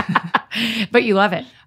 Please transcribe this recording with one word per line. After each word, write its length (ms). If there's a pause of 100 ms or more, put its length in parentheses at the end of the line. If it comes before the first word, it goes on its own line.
<laughs> 40 (840)
But 140
you 100
love 180
it. 140 (200)